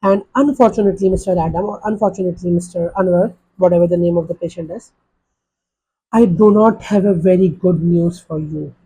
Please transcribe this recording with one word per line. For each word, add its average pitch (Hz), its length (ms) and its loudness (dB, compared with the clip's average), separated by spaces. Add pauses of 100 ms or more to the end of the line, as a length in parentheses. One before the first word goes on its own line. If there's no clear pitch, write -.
And 196 220 0 (120)
unfortunately, 214 720 0
Mister 185 280 -2
Adam, 165 280 -2
or 208 180 -10
unfortunately, 190 680 -4
Mister 175 460 -4
Anwar, 180 380 0 (240)
whatever 175 300 2
the 175 100 0
name 175 180 0
of 165 140 -2
the 175 40 -6
patient 170 380 -10
is, 208 220 -16 (1200)
I 233 140 4
do 190 240 4
not 220 320 2
have 202 240 0
a 202 80 2
very 185 340 2
good 170 360 0
news 170 360 0
for 156 200 -10
you. 151 340 -10 (120)